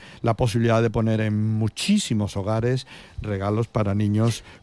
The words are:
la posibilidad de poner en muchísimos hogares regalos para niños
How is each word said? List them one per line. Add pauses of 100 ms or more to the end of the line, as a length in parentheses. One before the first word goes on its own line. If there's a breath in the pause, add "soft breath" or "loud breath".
(200 loud breath)
la
posibilidad
de
poner
en
muchísimos
hogares (320 loud breath)
regalos
para
niños (200 loud breath)